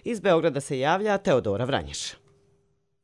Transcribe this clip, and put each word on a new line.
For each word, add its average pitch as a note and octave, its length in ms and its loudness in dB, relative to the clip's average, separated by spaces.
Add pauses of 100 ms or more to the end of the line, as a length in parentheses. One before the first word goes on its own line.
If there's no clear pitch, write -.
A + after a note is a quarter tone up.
Iz A3 160 -4
Beograda F3 400 2
se C3+ 180 -6
javlja G3 400 0
Teodora A#2+ 460 2
Vranješ. F2+ 360 -4 (1040)